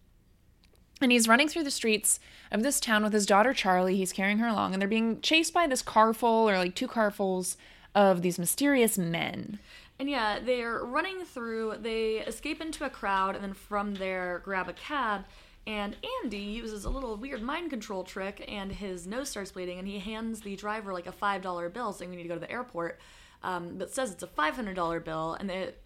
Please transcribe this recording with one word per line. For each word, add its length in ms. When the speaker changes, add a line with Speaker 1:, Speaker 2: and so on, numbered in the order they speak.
Speaker 1:
And 100
he's 160
running 200
through 160
the 60
streets 500
of 100
this 160
town 240
with 120
his 100
daughter, 300
Charlie. 420
He's 160
carrying 260
her 100
along, 260
and 80
they're 60
being 340
chased 320
by 120
this 160
car 300
full, 360
or, 100
like, 160
two 140
car 220
fulls 460
of 280
these 160
mysterious 600
men. 600
Speaker 2:
And 120
yeah, 280
they're 460
running 400
through, 560
they 380
escape 420
into 240
a 60
crowd, 440
and 80
then 120
from 400
there 500
grab 240
a 60
cab. 500
And 300
Andy 160
uses 460
a 60
little 260
weird 260
mind 280
control 340
trick, 420
and 240
his 360
nose 240
starts 220
bleeding, 260
and 100
he 120
hands 420
the 140
driver, 360
like, 140
a 60
five 300
dollar 280
bill 240
saying, 160
"We 60
need 80
to 40
go 60
to 60
the 100
airport," 480
um, 340
but 160
says 200
it's 100
a 60
five 260
hundred 220
dollar 240
bill. 380
And 120
the 240